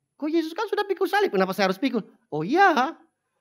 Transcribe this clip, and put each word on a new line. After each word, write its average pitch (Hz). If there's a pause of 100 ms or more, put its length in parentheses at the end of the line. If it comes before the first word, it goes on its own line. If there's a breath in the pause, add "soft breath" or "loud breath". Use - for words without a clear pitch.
(180)
kok 277
Yesus 320
kan 440
sudah 403
pikul 392
salib, 403
kenapa 190
saya 190
harus 190
pikul? 240 (300)
Oh 151
iya, 311 (420)